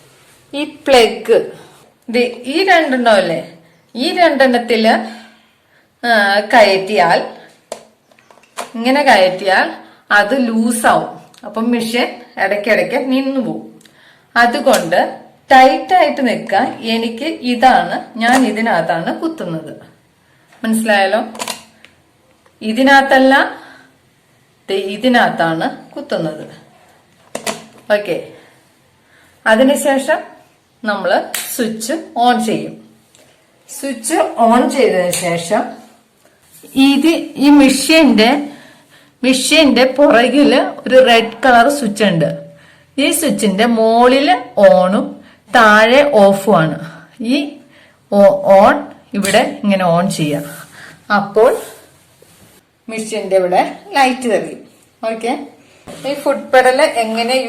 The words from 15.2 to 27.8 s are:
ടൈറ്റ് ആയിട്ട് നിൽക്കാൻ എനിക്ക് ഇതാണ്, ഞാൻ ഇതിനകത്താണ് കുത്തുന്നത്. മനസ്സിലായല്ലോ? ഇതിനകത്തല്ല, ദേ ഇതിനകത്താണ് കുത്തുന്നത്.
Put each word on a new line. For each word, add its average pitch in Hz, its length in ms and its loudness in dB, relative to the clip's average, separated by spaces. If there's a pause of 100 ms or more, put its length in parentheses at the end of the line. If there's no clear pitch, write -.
ടൈറ്റ് 277 460 4
ആയിട്ട് 294 320 0
നിൽക്കാൻ 202 380 -4 (260)
എനിക്ക് 233 340 -6 (240)
ഇതാണ്, 226 440 2 (280)
ഞാൻ 247 140 2 (120)
ഇതിനകത്താണ് 196 600 -2 (100)
കുത്തുന്നത്. 170 500 -8 (920)
മനസ്സിലായല്ലോ? 220 580 0 (1500)
ഇതിനകത്തല്ല, 269 600 4 (1400)
ദേ 190 80 -4 (180)
ഇതിനകത്താണ് 202 760 0 (240)
കുത്തുന്നത്. 175 520 -8 (1500)